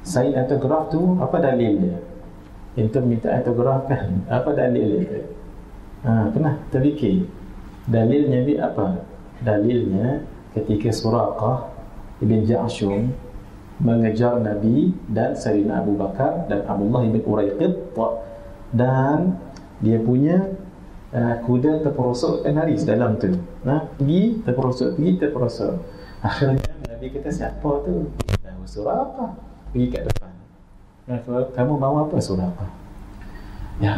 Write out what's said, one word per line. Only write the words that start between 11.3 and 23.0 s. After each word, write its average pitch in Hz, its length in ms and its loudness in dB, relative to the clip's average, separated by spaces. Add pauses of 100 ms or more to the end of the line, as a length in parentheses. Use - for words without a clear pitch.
ibn 110 320 4
Ja'shum 113 640 0 (640)
mengejar 117 640 4
Nabi 110 540 4 (100)
dan 110 320 0
Sayyidina 104 480 2
Abu 104 140 2
Bakar 98 500 0
dan 101 160 0
Abdullah 110 400 2
ibn 110 160 4
Uraiqid, 107 720 0 (800)
dan 135 640 2 (480)
dia 113 160 4
punya, 151 480 4 (640)
uh, 120 220 2 (100)
kuda 147 400 2
terperosok 123 560 0
kan 147 160 2
lari 156 240 2
dalam 113 400 2